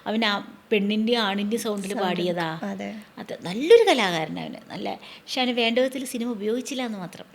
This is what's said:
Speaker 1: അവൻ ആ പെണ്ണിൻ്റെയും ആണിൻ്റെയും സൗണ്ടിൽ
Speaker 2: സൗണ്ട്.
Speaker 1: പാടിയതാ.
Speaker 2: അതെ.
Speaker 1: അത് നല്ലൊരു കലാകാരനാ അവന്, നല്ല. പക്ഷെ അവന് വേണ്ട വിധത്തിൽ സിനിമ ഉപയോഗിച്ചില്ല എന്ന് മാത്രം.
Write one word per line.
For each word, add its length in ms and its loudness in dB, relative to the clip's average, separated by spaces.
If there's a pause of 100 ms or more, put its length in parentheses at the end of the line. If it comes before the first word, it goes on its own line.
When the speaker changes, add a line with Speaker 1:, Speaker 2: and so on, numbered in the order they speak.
Speaker 1:
അവൻ 180 2
ആ 220 0 (240)
പെണ്ണിൻ്റെയും 500 4
ആണിൻ്റെയും 400 0
സൗണ്ടിൽ 280 -4
Speaker 2:
സൗണ്ട്. 140 -2
Speaker 1:
പാടിയതാ. 600 0
Speaker 2:
അതെ. 320 -6 (220)
Speaker 1:
അത് 240 -10
നല്ലൊരു 480 6
കലാകാരനാ 520 2
അവന്, 300 -12
നല്ല. 240 -6
പക്ഷെ 460 -8
അവന് 100 2
വേണ്ട 280 2
വിധത്തിൽ 260 0
സിനിമ 240 -4
ഉപയോഗിച്ചില്ല 560 -4
എന്ന് 120 -6
മാത്രം. 380 -12